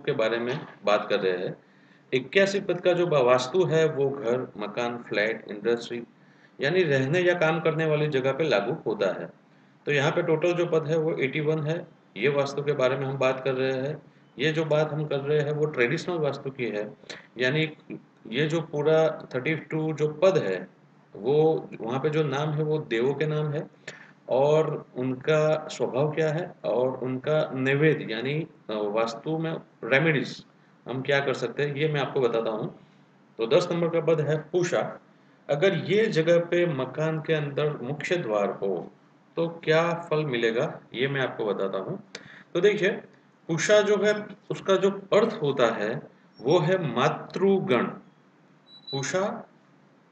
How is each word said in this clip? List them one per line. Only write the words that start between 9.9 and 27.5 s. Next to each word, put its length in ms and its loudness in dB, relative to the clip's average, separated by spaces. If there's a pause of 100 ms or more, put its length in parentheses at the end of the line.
यहाँ 200 2
पे 100 0
total 320 2
जो 120 0
पद 220 0
है 100 0
वो 160 0
एटी 260 -2
वन 240 0
है। 240 -4 (300)
ये 120 2
वास्तु 340 0
के 100 0
बारे 240 2
में 80 -4
हम 120 -4
बात 260 0
कर 100 0
रहे 180 0
हैं। 300 -4 (380)
ये 120 0
जो 140 -2
बात 260 2
हम 140 -2
कर 140 -2
रहे 200 0
हैं 120 0
वो 140 0
ट्रेडिशनल 520 0
वास्तु 340 -4
की 140 -6
है, 280 -4 (440)
यानी 340 0 (560)
ये 200 0
जो 140 -2
पूरा 720 2
थर्टी 200 -2
टू 380 -4
जो 200 0
पद 240 4
है 300 -2 (480)
वो 540 2 (120)
वहाँ 180 -4
पे 100 0
जो 140 0
नाम 260 -2
है 140 -2
वो 160 0
देवों 340 0
के 120 -2
नाम 280 -2
है 140 -6 (600)
और 560 2 (100)
उनका 720 0
स्वभाव 440 -2
क्या 180 0
है 220 -4 (140)
और 320 0
उनका 560 -2